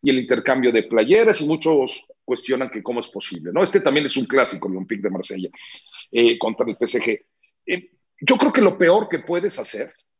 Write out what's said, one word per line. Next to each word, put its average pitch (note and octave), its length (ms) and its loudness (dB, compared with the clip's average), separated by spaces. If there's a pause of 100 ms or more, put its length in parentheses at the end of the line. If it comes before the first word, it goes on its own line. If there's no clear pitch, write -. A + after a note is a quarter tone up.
y C#3 80 0
el C3 80 2
intercambio B2 540 0
de A2+ 100 4
playeras, D#3+ 580 4
y D3+ 60 -4
muchos D#3 580 0 (220)
cuestionan B2+ 460 -4
que G#2+ 100 -10
cómo A#2+ 180 -6
es A2+ 80 -10
posible, F2 460 -12
¿no? E3+ 80 2
Este F#3+ 180 2
también C#3+ 280 2
es - 100 -4
un B2+ 80 -2
clásico, - 420 0
el F#2 60 -4
Olympique F#2+ 300 -6
de G2 80 -2
Marsella, F#2 380 -8 (600)
eh, A#2 280 4
contra A#2 280 -2
el G#2 100 -8
P A#2+ 80 0
S A#2 140 -2
G. G#2+ 240 -4 (440)
Eh, - 240 -6 (300)
yo A#3+ 160 2
creo D4 140 2
que B3+ 100 2
lo F#3+ 140 4
peor F3+ 320 4
que E3 120 -4
puedes F3 400 -4
hacer, A2 340 -10 (260)